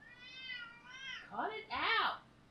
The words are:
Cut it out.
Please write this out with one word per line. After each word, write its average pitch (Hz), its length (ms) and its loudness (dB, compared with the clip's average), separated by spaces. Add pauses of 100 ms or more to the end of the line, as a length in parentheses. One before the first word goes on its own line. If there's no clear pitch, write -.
(1300)
Cut 233 220 0
it 440 200 -6
out. 370 500 4 (300)